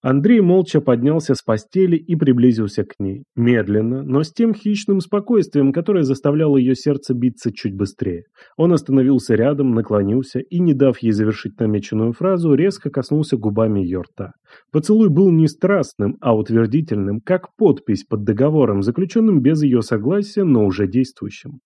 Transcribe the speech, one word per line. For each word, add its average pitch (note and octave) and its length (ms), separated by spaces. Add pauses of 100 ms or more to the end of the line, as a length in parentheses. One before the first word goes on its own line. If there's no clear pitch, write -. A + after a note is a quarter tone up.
Андрей C#3+ 380
молча F3+ 400
поднялся C#3 560
с - 60
постели E3+ 560
и E3 180
приблизился A#2+ 720
к - 140
ней. G2 260 (100)
Медленно, A#2 680
но C#3+ 220
с D#3+ 80
тем A3+ 220
хищным G3+ 480
спокойствием, F#3+ 720
которое E3+ 300
заставляло C#3+ 520
её C3 180
сердце C#3 400
биться A#2+ 380
чуть G2+ 240
быстрее. F#2+ 480 (320)
Он E3+ 160
остановился C3+ 640
рядом, C3+ 360
наклонился A2 680
и, F3 200
не E3+ 140
дав C3 260
ей A2+ 120
завершить G#2+ 480
намеченную A2 540
фразу, E3+ 400
резко E3+ 360
коснулся D3 460
губами G#2+ 460
её F2+ 220
рта. - 280 (400)
Поцелуй G#3 380
был F3 220
не D#3+ 180
страстным, D#3 720
а B2 120
утвердительным, A2 840
как F3+ 380
подпись C3+ 480
под G#2 180
договором, A2+ 600
заключённым F3+ 580
без D3+ 220
её B2 180
согласия, F#3 640
но A#2+ 200
уже G2 220
действующим. A#2 800